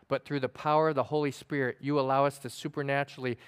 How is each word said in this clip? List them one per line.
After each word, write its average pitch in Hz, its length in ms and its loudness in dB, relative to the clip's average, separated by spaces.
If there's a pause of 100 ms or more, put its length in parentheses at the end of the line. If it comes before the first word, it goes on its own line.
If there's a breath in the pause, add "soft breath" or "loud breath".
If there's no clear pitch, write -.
but 135 160 -2
through 143 160 -4
the 127 80 0
power 156 420 2
of 151 40 0
the 131 100 2
Holy 147 260 0
Spirit, 135 500 -4
you 143 180 0
allow 135 280 4
us 139 120 -2
to - 120 -12
supernaturally 139 960 -4